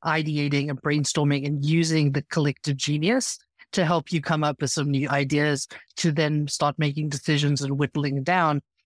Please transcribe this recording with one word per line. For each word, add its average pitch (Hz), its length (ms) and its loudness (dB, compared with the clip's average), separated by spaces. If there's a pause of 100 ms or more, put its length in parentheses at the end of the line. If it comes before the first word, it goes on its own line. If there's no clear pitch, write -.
ideating 147 640 0
and 135 100 -6
brainstorming 147 640 0
and 147 200 -2
using 160 480 2
the 139 100 -2
collective 147 540 -2
genius 156 640 0 (360)
to 185 100 2
help 160 280 0
you 165 80 0
come 156 240 0
up 147 160 -2
with 135 100 -2
some 143 200 -2
new 139 200 0
ideas 143 560 0 (300)
to 165 160 2
then 151 360 0
start 147 300 -2
making 151 300 -2
decisions 143 520 0
and 139 160 -2
whittling 139 460 -2
down 160 400 2 (240)